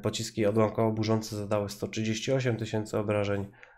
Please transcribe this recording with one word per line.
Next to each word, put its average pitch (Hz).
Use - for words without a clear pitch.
pociski 110
odłamkowo 110
burzące 110
zadały 104
sto -
trzydzieści 110
osiem 127
tysięcy 107
obrażeń, 101